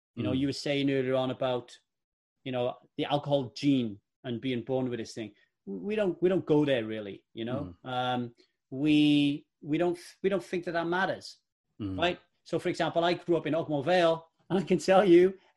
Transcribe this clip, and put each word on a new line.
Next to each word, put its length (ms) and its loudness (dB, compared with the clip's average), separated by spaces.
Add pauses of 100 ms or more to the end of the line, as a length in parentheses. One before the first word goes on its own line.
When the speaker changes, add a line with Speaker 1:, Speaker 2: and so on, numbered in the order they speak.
(160)
Speaker 1:
You 80 -4
know, 80 0
Speaker 2:
Mm. 80 0
Speaker 1:
you 80 0
were 40 -2
saying 380 -2
earlier 240 0
on 160 0
about, 480 -4 (680)
you 80 -8
know, 240 -2 (220)
the 80 -2
alcohol 500 0
gene 420 0 (260)
and 160 -6
being 220 -4
born 280 -4
with 80 -6
this 160 -10
thing. 180 -12 (340)
W-, 200 -10
we 100 -4
don't, 240 -2
we 80 4
don't 160 0
go 220 4
there 180 0
really, 380 -10 (100)
you 140 -6
know? 280 -8 (120)
Speaker 2:
Mm. 40 -10
Speaker 1:
Um, 440 -4 (360)
we, 760 2 (160)
we 160 -2
don't, 200 0 (240)
we 60 2
don't 160 -4
think 200 -6
that 80 -8
that 140 -2
matters, 520 -4 (420)
Speaker 2:
Mm. 180 -6
Speaker 1:
right? 200 0 (260)
So, 140 -4
for 100 -4
example, 360 0
I 100 2
grew 220 -2
up 100 -2
in 80 -2
Ogmore 300 -2
Vale, 420 2 (240)
and 80 2
I 40 0
can 160 2
tell 260 6
you, 300 8 (220)